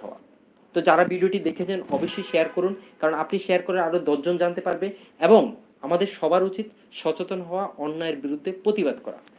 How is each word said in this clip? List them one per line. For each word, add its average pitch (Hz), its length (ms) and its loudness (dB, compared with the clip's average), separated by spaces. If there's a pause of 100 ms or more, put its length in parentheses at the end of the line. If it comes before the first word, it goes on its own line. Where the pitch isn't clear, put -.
হওয়া। - 140 -14 (580)
তো 180 60 2
যারা 170 240 6
ভিডিওটি 185 340 2
দেখেছেন 180 520 -4
অবশ্যই 175 320 -2
শেয়ার 160 260 2
করুন, 185 260 0 (260)
কারণ 156 140 2
আপনি 160 240 -2
শেয়ার 180 240 0
করে 185 180 0
আরও 170 180 2
দশজন 151 380 0
জানতে 175 240 0
পারবে। 185 320 -2 (280)
এবং 175 360 6 (240)
আমাদের 175 260 0
সবার 180 360 0
উচিত 196 240 -4 (260)
সচেতন 180 480 -4
হওয়া, 180 280 -6 (100)
অন্যায়ের 156 380 -4
বিরুদ্ধে 147 360 -6
প্রতিবাদ 185 500 0
করা, - 160 -12 (200)